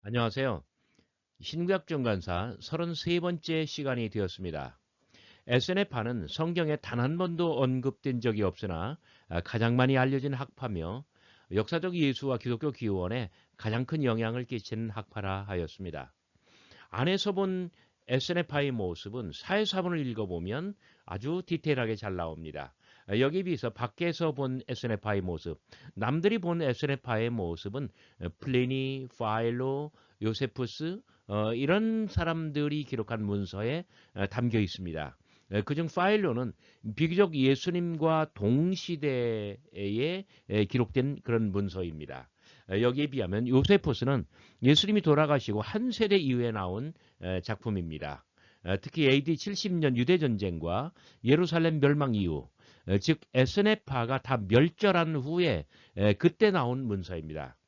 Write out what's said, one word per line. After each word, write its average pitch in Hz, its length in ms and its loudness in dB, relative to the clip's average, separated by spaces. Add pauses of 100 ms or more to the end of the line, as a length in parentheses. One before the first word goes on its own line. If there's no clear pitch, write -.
안녕하세요. 117 600 0 (760)
신구약 175 460 -2
정관사 107 720 -2
서른세 170 600 -4
번째 165 460 -2
시간이 127 440 -4
되었습니다. 87 680 -6 (720)
에세네파는 123 800 -2
성경에 160 480 0
단 120 240 -4
한 147 180 0
번도 170 420 0
언급된 127 600 0
적이 110 220 0
없으나, 92 560 -4 (300)
아, 85 120 -2
가장 117 360 2
많이 127 220 4
알려진 135 360 0
학파며 117 680 -6 (480)
역사적 170 440 0
예수와 135 420 0
기독교 123 320 -2
기원에 104 600 -2 (260)
가장 117 300 -2
큰 156 180 -2
영향을 117 400 0
끼친 113 460 -6
학파라 101 580 -6
하였습니다. 82 680 -6 (760)
안에서 185 420 0
본 185 380 -2 (380)
에세네파의 143 640 0
모습은 101 640 -4
사회사본을 185 720 -2
읽어보면 110 680 -4 (300)
아주 139 400 -6
디테일하게 131 520 0
잘 98 200 -6
나옵니다. 78 560 -8 (340)
아, 101 120 2
여기에 147 260 2
비해서 151 260 -2
밖에서 160 600 -2
본 131 360 -4
에세네파의 107 540 -2
모습, 85 360 -6 (360)
남들이 151 440 0
본 170 220 -2
에세네파의 131 680 -2
모습은, 104 580 -6 (320)
어, 87 60 -8 (120)
플리니, 131 680 -2 (100)
파일로, 120 760 -2 (300)
요세푸스, 131 760 -4 (280)
어, 107 260 0
이런 214 520 2
사람들이 151 800 -2
기록한 110 400 -4
문서에, 101 600 -2 (300)
어, 98 120 0
담겨 120 320 0
있습니다. 82 580 -2 (360)
에, 104 100 2
그중 151 320 -2
파일로는 175 580 2 (440)
비교적 170 380 4
예수님과 160 1000 2
동시대에, 123 1200 0 (180)
에, 107 920 0
기록된 127 580 0
그런 113 280 2
문서입니다. 80 760 -4 (420)
에, 101 120 2
여기에 131 240 2
비하면 117 420 -2
요세푸스는 135 800 4 (360)
예수님이 190 380 6
돌아가시고 143 600 2
한 240 280 -2
세대 202 260 2
이후에 123 340 2
나온, 107 420 -4 (300)
에, 92 180 -2
작품입니다. 82 840 -4 (400)
에, 95 160 2
특히 156 260 0
에이디 139 300 4
칠십 202 340 -4
년 151 240 2
유대전쟁과 113 960 0 (320)
예루살렘 165 560 4
멸망 139 340 4
이후, 85 340 0 (380)
에, 98 120 4
즉 160 220 2 (140)
에스네파가 131 840 2
다 123 200 -2 (100)
멸절한 165 680 4
후에, 143 500 0 (300)
에, 104 180 4
그때 185 360 4
나온 131 340 0
문서입니다. 82 720 -6 (120)